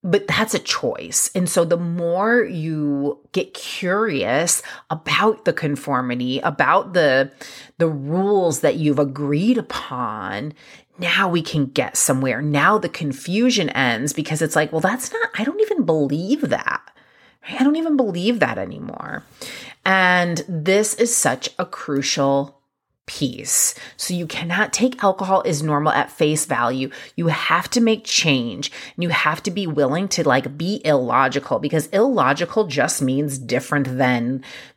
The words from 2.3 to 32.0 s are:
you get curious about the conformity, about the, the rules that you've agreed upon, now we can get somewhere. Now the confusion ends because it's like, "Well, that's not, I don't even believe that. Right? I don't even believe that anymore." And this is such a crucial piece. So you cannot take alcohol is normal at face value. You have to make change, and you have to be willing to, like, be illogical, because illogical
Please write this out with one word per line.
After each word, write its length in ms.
you 760
get 240
curious 1040
about 540
the 80
conformity, 880
about 540
the, 360
the 120
rules 720
that 140
you've 240
agreed 600
upon, 920
now 300
we 140
can 240
get 300
somewhere. 460
Now 360
the 100
confusion 840
ends 420
because 300
it's 140
like, 160
"Well, 80
that's 320
not, 160
I 60
don't 160
even 260
believe 600
that. 340
Right? 160
I 20
don't 140
even 200
believe 440
that 180
anymore." 640
And 640
this 460
is 220
such 320
a 60
crucial 960
piece. 680
So 160
you 140
cannot 480
take 280
alcohol 400
is 200
normal 300
at 180
face 340
value. 460
You 120
have 420
to 100
make 240
change, 680
and 80
you 60
have 360
to 60
be 160
willing 420
to, 200
like, 300
be 260
illogical, 720
because 280
illogical 800